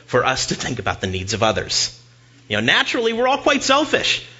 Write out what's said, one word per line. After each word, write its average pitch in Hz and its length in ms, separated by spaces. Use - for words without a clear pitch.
for - 180
us - 220
to - 100
think 117 240
about 95 200
the 107 60
needs 92 260
of 98 120
others. - 560
You 107 80
know, 107 80
naturally, 226 480
we're 240 160
all 269 100
quite 285 240
selfish. - 640